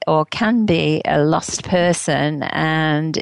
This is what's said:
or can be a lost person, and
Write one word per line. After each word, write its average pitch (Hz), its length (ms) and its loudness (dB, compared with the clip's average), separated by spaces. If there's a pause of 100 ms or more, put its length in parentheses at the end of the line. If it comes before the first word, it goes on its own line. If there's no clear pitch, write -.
or 156 200 2
can 226 400 0
be 160 380 2
a 151 200 2
lost - 400 -2
person, 156 800 0
and 156 760 0